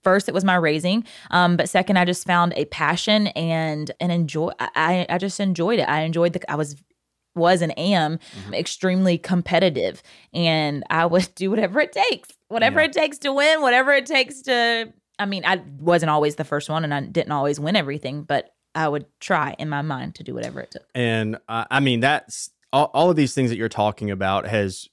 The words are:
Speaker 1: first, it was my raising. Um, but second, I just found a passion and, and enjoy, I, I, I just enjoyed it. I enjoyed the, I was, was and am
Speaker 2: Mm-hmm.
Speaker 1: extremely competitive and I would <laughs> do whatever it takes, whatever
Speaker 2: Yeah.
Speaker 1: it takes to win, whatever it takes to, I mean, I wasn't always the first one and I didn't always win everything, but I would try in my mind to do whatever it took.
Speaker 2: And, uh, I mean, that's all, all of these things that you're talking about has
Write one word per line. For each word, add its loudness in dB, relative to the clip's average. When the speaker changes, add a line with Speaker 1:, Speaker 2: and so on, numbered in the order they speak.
Speaker 1:
first, 4
it -6
was 0
my 4
raising. 0
Um, 4
but 0
second, 2
I 4
just -2
found 2
a -2
passion 0
and, -2
and 0
enjoy, 0
I, -4
I, 2
I -2
just -6
enjoyed 0
it. 0
I 0
enjoyed 0
the, -8
I -2
was, -4
was 4
and -2
am 0
Speaker 2:
Mm-hmm. -14
Speaker 1:
extremely 0
competitive 0
and 0
I 2
would 2
<laughs> -20
do -4
whatever 0
it 0
takes, -2
whatever 2
Speaker 2:
Yeah. 4
Speaker 1:
it -4
takes -2
to -4
win, 2
whatever 4
it 2
takes -2
to, 0
I 0
mean, -4
I 2
wasn't 2
always 2
the -6
first -6
one -2
and -4
I -2
didn't -4
always -2
win -2
everything, -4
but -4
I 0
would -4
try -2
in -6
my -4
mind -8
to -18
do -10
whatever -8
it -16
took. -18
Speaker 2:
And, 0
uh, -4
I 2
mean, 2
that's -2
all, 2
all 4
of 4
these 2
things 0
that -4
you're -4
talking -2
about -2
has -2